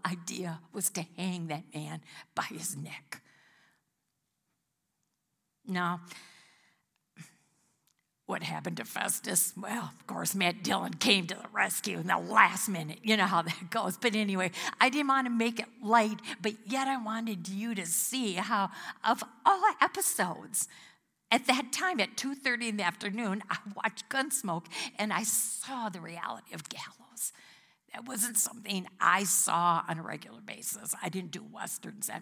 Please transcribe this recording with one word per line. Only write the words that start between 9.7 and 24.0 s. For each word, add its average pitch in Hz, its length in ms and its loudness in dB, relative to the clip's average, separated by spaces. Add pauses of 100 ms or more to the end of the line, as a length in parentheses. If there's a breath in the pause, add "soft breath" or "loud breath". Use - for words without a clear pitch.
of - 80 -20
course, 175 260 -2
Matt 190 300 2
Dillon 185 300 0
came 190 340 4
to 180 80 -6
the - 160 -12
rescue 196 480 0
in 165 80 -4
the 180 100 4
last 185 520 4
minute. 160 340 -4
You 220 140 4
know 190 80 6
how 175 160 4
that 165 280 -4
goes. 190 280 0
But 220 180 2
anyway, 190 360 2 (280 loud breath)
I 240 80 10
didn't 277 220 2
want 269 180 4
to 240 40 -2
make 233 280 2
it - 80 -4 (160)
light, 214 380 6 (200 loud breath)
but 214 120 0 (120)
yet 262 220 0
I 269 80 2
wanted 220 540 -4
you 214 260 -2
to 185 100 -4
see 208 500 0
how, 196 340 2 (340 loud breath)
of 233 180 4 (240)
all 381 160 6 (200)
episodes, 226 880 0 (640 loud breath)
at 233 160 4
that 254 260 4
time, 359 260 0
at 190 160 0
two 269 180 -4
thirty 240 360 0
in 214 80 -2
the 202 60 0
afternoon, 202 680 -2
I - 60 -2 (180)
watched - 340 -4